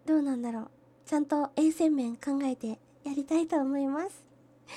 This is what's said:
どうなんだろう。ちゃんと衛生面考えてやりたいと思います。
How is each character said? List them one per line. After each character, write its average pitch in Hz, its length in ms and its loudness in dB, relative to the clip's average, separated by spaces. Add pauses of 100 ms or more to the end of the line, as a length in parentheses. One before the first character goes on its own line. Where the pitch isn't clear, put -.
ど 311 80 2
う 302 80 4
な 269 140 -2
ん 240 60 -4
だ 233 100 -6
ろ 226 80 -6
う。 - 100 -12 (360)
ち - 60 -8
ゃ 294 80 4
ん 285 60 0
と 294 300 0
衛 311 140 4
生 320 200 2
面 240 260 0
考 277 280 -2
え 254 120 -2
て 220 220 -8 (260)
や 285 100 -8
り 277 100 -2
た 320 140 2
い 330 80 2
と 330 100 0
思 277 200 0
い 277 100 0
ま 302 220 -2
す。 - 160 -18 (520)